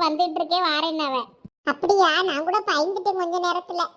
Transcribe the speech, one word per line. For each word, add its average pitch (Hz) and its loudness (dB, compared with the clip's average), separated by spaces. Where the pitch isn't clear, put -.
வந்துட்டு 320 0
இருக்கே, 339 0
வாரேன்னாவ. 302 -2
அப்படியா? 370 4
நான் 302 -2
கூட 403 0
பயந்துட்டேன் 370 0
கொஞ்ச 349 -2
நேரத்துல. 349 -4